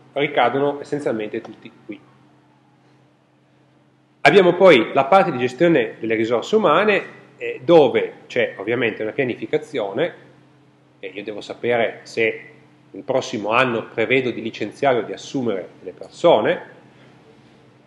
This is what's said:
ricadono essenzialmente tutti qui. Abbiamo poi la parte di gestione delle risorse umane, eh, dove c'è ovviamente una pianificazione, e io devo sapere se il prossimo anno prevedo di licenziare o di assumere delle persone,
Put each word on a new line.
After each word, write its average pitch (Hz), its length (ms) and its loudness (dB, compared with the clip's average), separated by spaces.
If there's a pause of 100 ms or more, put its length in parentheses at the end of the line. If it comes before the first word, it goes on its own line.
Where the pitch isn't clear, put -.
(120)
ricadono 143 680 0
essenzialmente 117 600 -6
tutti - 300 -18 (160)
qui. 101 120 -16 (2250)
Abbiamo 175 320 6
poi 175 380 6
la 135 140 2
parte 190 240 4
di 131 80 -4
gestione 127 600 0
delle 113 160 -2
risorse 113 400 0
umane, 196 480 2 (340)
eh, 120 260 -10
dove 123 600 4
c'è 113 320 -2
ovviamente 113 440 -2
una 107 100 -6
pianificazione, 123 1000 -4 (840)
e - 160 -14
io 101 100 -12
devo 104 160 -12
sapere 113 600 -4
se - 500 -6 (380)
il 98 120 -16
prossimo 120 480 -4
anno 117 360 0
prevedo 120 440 -2
di - 120 -8
licenziare 113 560 -4
o 104 40 -2
di 95 120 -10
assumere 98 640 -6
delle - 140 -16
persone, - 840 0 (1120)